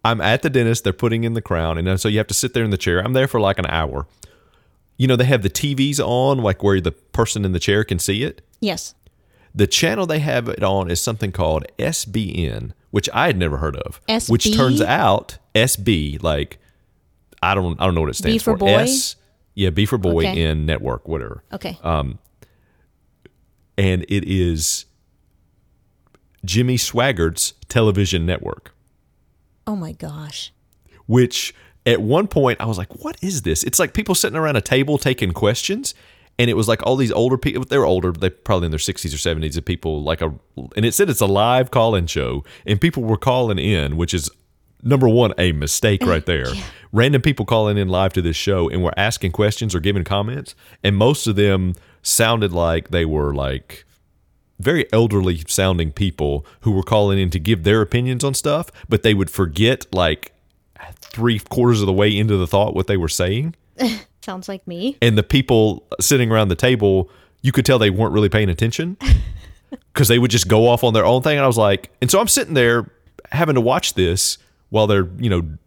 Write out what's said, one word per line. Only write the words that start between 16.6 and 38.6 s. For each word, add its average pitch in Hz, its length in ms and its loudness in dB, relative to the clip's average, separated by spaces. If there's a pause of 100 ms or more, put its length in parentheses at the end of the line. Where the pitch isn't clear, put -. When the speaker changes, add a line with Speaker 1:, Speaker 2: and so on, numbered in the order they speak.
Speaker 1:
I 95 120 2
don't, 90 240 -2
I 82 60 0
don't 92 100 2
know 82 60 2
what 76 100 0
it - 60 -8
stands 226 200 0
Speaker 2:
B - 20 0
for 220 160 0
Speaker 1:
for. - 20 -2
Speaker 2:
boy? 196 120 0 (160)
Speaker 1:
S, 262 320 -4 (380)
yeah, 98 140 0
B 87 160 2
for 120 140 -2
boy 82 280 2
Speaker 2:
Okay. 82 180 -2
Speaker 1:
in 78 200 0
network, 62 420 -4
whatever. 69 460 -8
Speaker 2:
Okay. 180 300 -12
Speaker 1:
Um, 73 360 -2 (1600)
and 92 280 2
it 98 180 -2
is 87 600 -2 (1600)
Jimmy 120 320 0
Swaggart's 113 800 0 (140)
television 95 580 2
network. - 480 -6 (920)
Speaker 2:
Oh 214 100 -4
my 160 160 -8
gosh. 151 600 -14 (540)
Speaker 1:
Which 123 480 2 (320)
at 120 160 4
one 151 240 2
point 131 340 2
I 110 60 -4
was 107 120 -4
like, - 260 -10
"What - 180 -8
is 170 200 -4
this?" 80 200 -2
It's - 160 -2
like 175 160 0
people 202 200 -2
sitting 120 220 -2
around 151 200 -2
a 104 40 2
table 135 380 2
taking 113 340 -2
questions. - 640 -2 (440)
And 120 100 2
it 113 60 0
was, 104 120 0
like, 113 200 0
all 127 100 2
these 127 160 0
older 131 240 2
people, 127 260 -4
they 139 140 -2
were 123 80 4
older, 90 260 2
they 87 200 -2
probably 90 340 -2